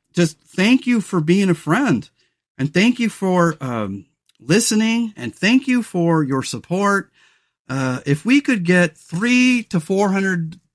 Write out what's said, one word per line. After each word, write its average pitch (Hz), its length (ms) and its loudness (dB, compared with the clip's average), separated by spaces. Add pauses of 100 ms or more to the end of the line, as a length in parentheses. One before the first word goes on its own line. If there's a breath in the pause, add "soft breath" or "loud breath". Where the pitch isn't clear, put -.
(120)
just 170 260 0
thank 233 480 0
you 240 140 2
for 175 220 -2
being 185 260 2
a 175 60 2
friend, 175 560 0 (480)
and 143 140 -4
thank 240 280 2
you 226 80 0
for, 175 540 0
um, 104 420 -6 (340)
listening, 220 800 0
and - 180 -10
thank 240 320 2
you 247 160 0
for 165 400 0
your 131 200 -2
support. 190 680 -4 (560)
Uh, 131 380 -4
if 143 220 -2
we 277 160 2
could 233 200 -2
get 175 360 2
three 247 640 0
to 175 180 -4
four 190 300 0
hundred 185 500 -2 (140)